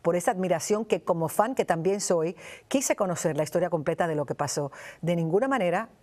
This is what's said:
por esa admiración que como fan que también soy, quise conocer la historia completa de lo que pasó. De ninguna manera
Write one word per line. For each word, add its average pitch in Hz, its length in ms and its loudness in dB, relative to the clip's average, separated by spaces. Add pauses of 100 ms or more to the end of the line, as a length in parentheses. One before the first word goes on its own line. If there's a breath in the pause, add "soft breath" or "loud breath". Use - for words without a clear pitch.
por 170 140 2
esa 175 160 2
admiración 185 540 0
que 180 180 0
como 165 240 0
fan 214 280 0
que 185 100 0
también 180 340 0
soy, 175 380 0 (320 loud breath)
quise 277 260 0
conocer 170 400 0
la 156 80 0
historia 175 260 0
completa 165 380 0
de 156 80 0
lo 147 100 0
que 147 80 -6
pasó. 143 380 -2 (300 loud breath)
De 170 160 0
ninguna 175 320 2
manera 214 400 0 (120)